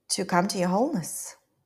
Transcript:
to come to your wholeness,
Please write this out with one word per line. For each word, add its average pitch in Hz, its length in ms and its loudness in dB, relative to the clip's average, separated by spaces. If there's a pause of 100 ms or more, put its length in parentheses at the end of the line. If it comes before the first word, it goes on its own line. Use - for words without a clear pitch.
to - 160 -2
come 185 240 2
to 202 100 -4
your 180 100 2
wholeness, 208 680 0 (300)